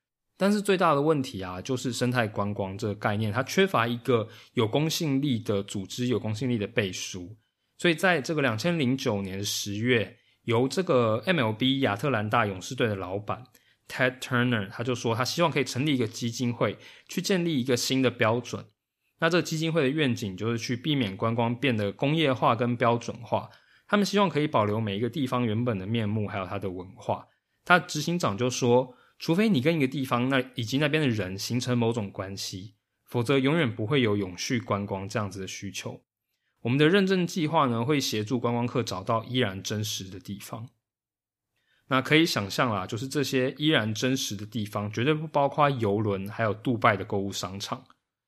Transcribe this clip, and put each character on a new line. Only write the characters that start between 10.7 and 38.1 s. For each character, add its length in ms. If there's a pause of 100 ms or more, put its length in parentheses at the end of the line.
个 420
M 160
L 140
B 260
亚 160
特 140
兰 180
大 160
勇 160
士 140
队 120
的 80
老 240
板 260 (440)
Ted 300
Turner， 500
他 160
就 100
说 200
他 100
希 160
望 100
可 80
以 60
成 220
立 80
一 40
个 80
基 240
金 220
会， 240 (320)
去 140
建 200
立 160
一 60
个 100
新 280
的 80
标 280
准。 280 (540)
那 100
这 80
个 40
基 140
金 160
会 100
的 60
愿 260
景 220
就 140
是 80
去 180
避 180
免 220
观 180
光 240
变 160
得 160
工 240
业 160
化 240
跟 220
标 220
准 240
化， 260 (400)
他 80
们 80
希 140
望 100
可 100
以 80
保 200
留 120
每 200
一 20
个 80
地 180
方 200
原 180
本 140
的 80
面 200
目， 220
还 80
有 80
它 140
的 100
文 260
化。 320 (380)
他 140
执 240
行 160
长 180
就 140
说， 440 (240)
除 160
非 140
你 120
跟 160
一 40
个 60
地 180
方 240
那， 140 (120)
以 100
及 140
那 100
边 140
的 60
人 300
形 200
成 200
某 140
种 180
关 260
系， 380 (300)
否 180
则 160
永 180
远 180
不 120
会 160
有 140
永 200
续 240
观 240
光 240
这 100
样 120
子 100
的 60
需 240
求。 320 (600)
我 60
们 80
的 120
认 180
证 200
计 200
划 200
呢， 180
会 160
协 240